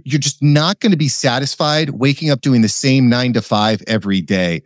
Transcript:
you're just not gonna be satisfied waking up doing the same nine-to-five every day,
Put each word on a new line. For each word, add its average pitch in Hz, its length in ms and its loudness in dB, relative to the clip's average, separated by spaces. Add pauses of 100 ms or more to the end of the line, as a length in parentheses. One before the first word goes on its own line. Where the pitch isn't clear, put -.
you're 143 140 -4
just 143 240 -6
not 151 380 0
gonna 202 160 2
be 147 120 -2
satisfied 139 840 -2
waking 135 400 0
up 135 100 0
doing 127 200 2
the 110 80 4
same 131 400 2
nine-to-five 113 800 0
every 98 340 0
day, 87 460 -2